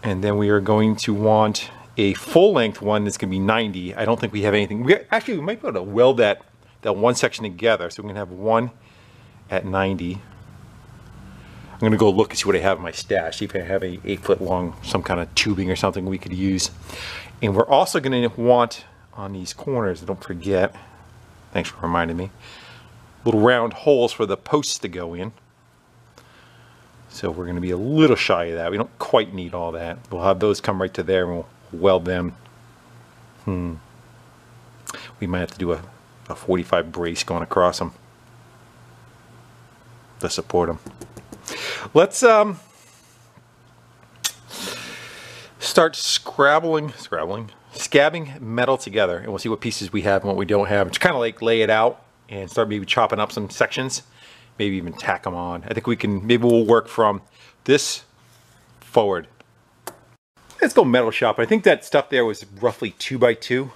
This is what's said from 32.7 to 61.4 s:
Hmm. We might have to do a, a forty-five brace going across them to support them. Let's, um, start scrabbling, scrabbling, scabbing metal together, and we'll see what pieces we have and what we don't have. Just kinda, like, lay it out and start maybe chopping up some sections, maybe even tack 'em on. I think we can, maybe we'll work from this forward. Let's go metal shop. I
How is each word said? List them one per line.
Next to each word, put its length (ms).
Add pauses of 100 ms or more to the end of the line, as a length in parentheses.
Hmm. 300 (1500)
We 80
might 120
have 120
to 60
do 140
a, 100 (460)
a 60
forty-five 560
brace 320
going 220
across 340
them 140 (2250)
to 120
support 380
them. 100 (1120)
Let's, 300
um, 360 (3000)
start 360
scrabbling, 960
scrabbling, 580 (240)
scabbing 680
metal 380
together, 400
and 100
we'll 100
see 120
what 100
pieces 320
we 100
have 200
and 60
what 100
we 80
don't 220
have. 200
Just 120
kinda, 180
like, 240
lay 180
it 80
out 340 (280)
and 200
start 200
maybe 160
chopping 340
up 100
some 200
sections, 540 (540)
maybe 180
even 180
tack 320
'em 80
on. 340
I 60
think 120
we 100
can, 300
maybe 180
we'll 200
work 240
from 320 (440)
this 400 (760)
forward. 480 (1300)
Let's 100
go 100
metal 280
shop. 280
I 60